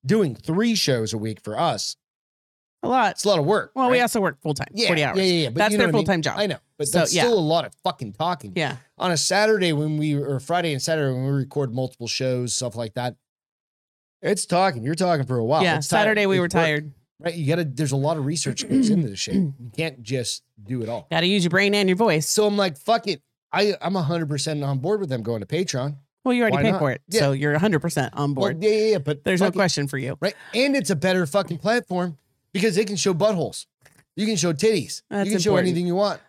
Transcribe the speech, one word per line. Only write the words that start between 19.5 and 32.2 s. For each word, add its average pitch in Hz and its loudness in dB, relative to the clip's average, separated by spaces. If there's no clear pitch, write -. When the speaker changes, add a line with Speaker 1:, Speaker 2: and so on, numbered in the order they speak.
Speaker 1:
You 120 -16
can't 147 -6
just 120 -6
do 123 -6
it 110 -8
all. 117 -8
Speaker 2:
Gotta 165 0
use 196 2
your 175 2
brain 196 2
and 202 2
your 180 4
voice. 180 2
Speaker 1:
So 214 2
I'm 202 0
like, 185 0
"Fuck 226 0
it." 170 -6
I, 196 2
I'm 175 -2
a 180 0
hundred 160 -2
percent 147 -4
on 135 -2
board 196 -2
with 185 -4
them 120 -4
going 113 -4
to 95 -10
Patreon. 143 -4
Speaker 2:
Well, 254 2
you 240 2
already 220 2
Speaker 1:
Why 143 2
Speaker 2:
paid 220 4
Speaker 1:
not? 185 0
Speaker 2:
for 143 2
it, - -8
Speaker 1:
Yeah. 196 0
Speaker 2:
so 139 4
you're 147 0
a 151 2
hundred 180 2
percent 156 -2
on 143 -2
Speaker 1:
Well, 143 0
Speaker 2:
board. 165 -6
Speaker 1:
yeah, 214 2
yeah, 214 2
yeah, 196 2
but 143 -4
Speaker 2:
There's 185 0
no 196 4
Speaker 1:
fuck 180 -2
it. - 0
Speaker 2:
question 151 0
for 135 -6
you. 127 -6
Speaker 1:
Right? 202 -2
And 269 2
it's 220 0
a 185 4
better 185 2
fucking 175 -2
platform 180 -2